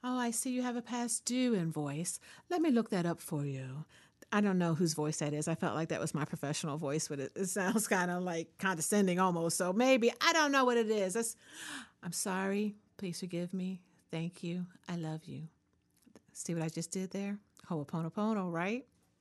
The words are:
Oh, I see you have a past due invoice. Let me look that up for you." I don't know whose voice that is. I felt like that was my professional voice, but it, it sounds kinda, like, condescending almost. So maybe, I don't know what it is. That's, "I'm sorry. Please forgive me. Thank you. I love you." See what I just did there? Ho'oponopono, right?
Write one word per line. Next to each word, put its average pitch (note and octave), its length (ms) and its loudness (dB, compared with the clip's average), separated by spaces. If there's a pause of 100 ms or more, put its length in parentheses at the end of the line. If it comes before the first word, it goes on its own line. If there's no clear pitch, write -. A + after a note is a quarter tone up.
Oh, B3+ 140 -2
I A#3+ 140 0
see B3+ 200 -2
you B3 120 0
have B3 120 -2
a A#3+ 60 -4
past A#3+ 420 -4
due B3 320 2
invoice. D#3 640 -2 (300)
Let F4 120 2
me D#4+ 100 4
look A3+ 180 4
that F3 160 2
up E3+ 160 0
for C#3+ 240 -2
you." C3+ 400 -6 (440)
I G#3 120 4
don't G3 160 4
know E3+ 180 4
whose D#3 180 2
voice D3+ 260 -2
that D3 140 -2
is. D3+ 140 -2
I E3 80 0
felt D#3+ 180 -2
like D#3+ 140 -2
that B2 140 -4
was D#3 120 -4
my D3+ 120 0
professional D3+ 520 -4
voice, D#3 300 -2
but C#3+ 120 -6
it, C3+ 140 -4
it F#3+ 140 -4
sounds G#3 400 0
kinda, F3+ 320 2
like, E3+ 380 -4
condescending F#3+ 640 2
almost. E3+ 360 2
So F3+ 160 0
maybe, A#3+ 480 6
I E4 140 6
don't D4+ 180 6
know C4+ 140 6
what B3 100 4
it A3+ 140 4
is. G3 240 2
That's, A3+ 240 -2 (680)
"I'm F3 80 -6
sorry. G3 640 0 (220)
Please F3 240 -6
forgive F3 320 -4
me. F#3 280 -4 (300)
Thank E3 320 -4
you. F3 220 -4 (240)
I F3 80 -4
love D#3+ 280 -6
you." D3+ 220 -10 (880)
See - 200 -6
what E3 100 -2
I E3 40 -2
just E3 240 -6
did F#3 200 -4
there? G3+ 280 -4 (300)
Ho'oponopono, F3 840 -2
right? F#3+ 340 -2 (360)